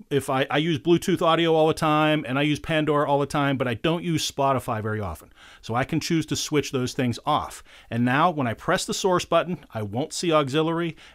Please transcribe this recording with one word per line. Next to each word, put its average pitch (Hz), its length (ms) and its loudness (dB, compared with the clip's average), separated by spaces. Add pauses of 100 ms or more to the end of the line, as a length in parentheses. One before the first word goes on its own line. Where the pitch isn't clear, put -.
(120)
if 143 180 -2
I, 139 220 0
I 143 80 0
use 160 180 0
Bluetooth 170 460 2
audio 165 320 4
all 156 120 4
the 156 60 2
time, 151 540 2
and 131 100 -2
I 147 60 2
use 151 160 0
Pandora 151 500 0
all 143 80 4
the 143 80 2
time, 139 320 0
but 127 100 0
I 120 60 -2
don't 165 300 0
use 165 260 -2
Spotify 131 540 0
very 107 160 -4
often. 87 340 -10 (300)
So 110 100 -6
I 123 100 0
can 147 160 -2
choose 160 280 0
to 139 80 -4
switch - 360 -2
those 127 220 -2
things 123 320 -2
off. 127 380 -2 (260)
And 117 160 0
now 143 240 2
when 147 160 -2
I 113 80 -2
press 175 320 -2
the - 80 -4
source 180 320 0
button, 170 480 -2
I 110 80 -6
won't 107 320 -6
see 170 180 -2
auxiliary, 156 640 0 (200)